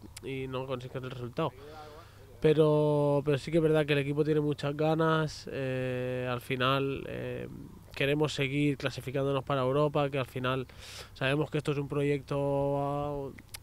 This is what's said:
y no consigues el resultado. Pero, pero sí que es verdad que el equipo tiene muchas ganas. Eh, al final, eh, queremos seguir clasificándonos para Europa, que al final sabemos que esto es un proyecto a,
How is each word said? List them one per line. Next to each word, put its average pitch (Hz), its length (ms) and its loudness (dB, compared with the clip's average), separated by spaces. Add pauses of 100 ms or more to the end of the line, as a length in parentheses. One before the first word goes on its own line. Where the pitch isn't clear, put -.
(220)
y 135 240 -6
no 131 200 -4
consigues 127 360 -6
el 127 80 -8
resultado. 123 400 -4 (920)
Pero, 151 840 6
pero 147 140 2
sí 156 120 -8
que 156 60 2
es 165 80 6
verdad 156 200 6
que 147 100 2
el 143 40 4
equipo 143 240 2
tiene 151 180 4
muchas 147 360 0
ganas. 156 720 2
Eh, 127 800 -2
al 123 100 -2
final, 135 680 0
eh, 123 400 -6 (480)
queremos 147 360 2
seguir 143 440 0
clasificándonos 135 640 -2
para 135 200 0
Europa, 143 460 2
que 139 120 -2
al 127 60 -4
final 127 420 -4 (460)
sabemos 139 360 0
que 156 80 -2
esto 151 140 0
es 139 60 -2
un 139 100 -4
proyecto 139 880 0
a, 143 520 -4 (320)